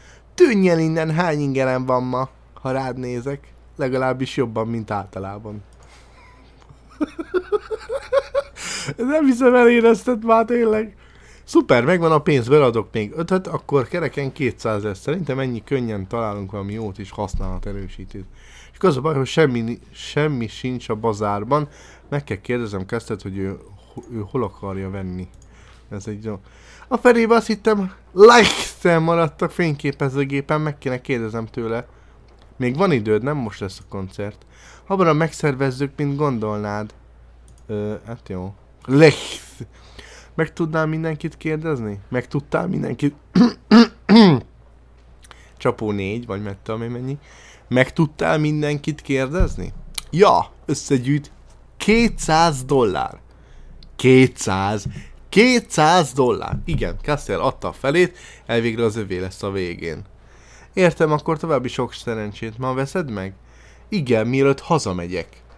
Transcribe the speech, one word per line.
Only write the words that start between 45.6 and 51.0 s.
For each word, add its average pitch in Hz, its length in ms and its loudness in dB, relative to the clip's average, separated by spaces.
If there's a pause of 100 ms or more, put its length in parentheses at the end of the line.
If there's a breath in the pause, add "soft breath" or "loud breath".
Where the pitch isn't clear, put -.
négy, 104 340 -4
vagy 104 180 -6
meg 98 180 -8
tudom 113 200 -6
én 117 80 -6
mennyi. 127 280 -8 (500 loud breath)
Meg 127 260 2
tudtál 160 440 0
mindenkit 151 640 -2
kérdezni? 135 720 -2 (360)
Ja, 151 440 2 (120)
összegyűjt 143 640 -2 (460)